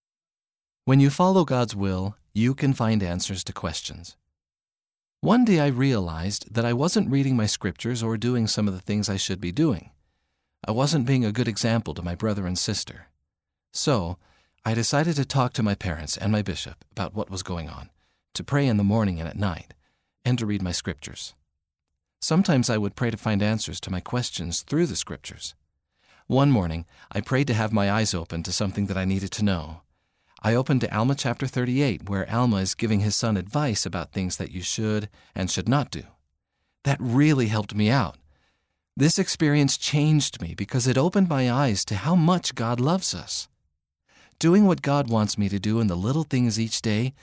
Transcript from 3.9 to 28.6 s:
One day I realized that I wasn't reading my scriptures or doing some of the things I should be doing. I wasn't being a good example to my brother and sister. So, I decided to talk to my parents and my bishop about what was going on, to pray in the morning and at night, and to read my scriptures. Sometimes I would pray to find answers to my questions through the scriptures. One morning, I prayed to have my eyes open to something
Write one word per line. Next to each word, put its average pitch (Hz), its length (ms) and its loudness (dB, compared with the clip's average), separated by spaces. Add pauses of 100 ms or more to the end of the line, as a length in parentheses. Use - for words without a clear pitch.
One 226 240 4
day 196 140 6
I 147 80 4
realized 104 880 0
that 117 100 0
I 117 80 0
wasn't 135 380 0
reading 135 260 2
my 110 100 2
scriptures 113 560 -4
or 113 140 -2
doing 117 300 0
some 107 220 0
of 95 40 -2
the 92 80 -8
things 104 280 -2
I 101 80 -2
should 95 240 -4
be 87 120 -4
doing. 127 380 0 (760)
I - 40 -2
wasn't 135 360 0
being 131 180 2
a 104 80 0
good 117 160 -2
example 113 460 -2
to 85 80 -10
my 87 120 -4
brother 101 320 -2
and 90 100 -4
sister. - 520 -6 (640)
So, 92 440 -2 (480)
I 110 100 0
decided 147 420 0
to 135 80 0
talk 127 300 0
to 123 80 -2
my 101 120 2
parents 80 420 -6
and 101 140 -2
my 107 120 2
bishop - 500 -10
about 92 220 -4
what 104 160 -6
was 92 120 -8
going 85 260 -6
on, - 220 -14 (440)
to 92 100 -8
pray 143 220 0
in 117 100 4
the 101 80 4
morning 101 340 2
and 82 100 -6
at - 80 -12
night, 95 380 -4 (500)
and 123 140 2
to 117 80 -4
read 104 160 -2
my 90 100 -2
scriptures. - 640 -8 (880)
Sometimes 160 460 2
I 113 80 2
would 101 200 -2
pray 120 140 -2
to 113 60 -4
find 104 260 0
answers 104 380 -2
to - 100 -8
my 90 100 -4
questions 87 640 -6
through 165 240 0
the 113 100 -4
scriptures. - 580 -10 (720)
One 139 240 4
morning, 85 340 2 (260)
I 104 100 -4
prayed 135 260 0
to 123 80 0
have 107 180 0
my 101 180 2
eyes 107 240 0
open 82 280 -6
to 87 100 -8
something 98 340 -2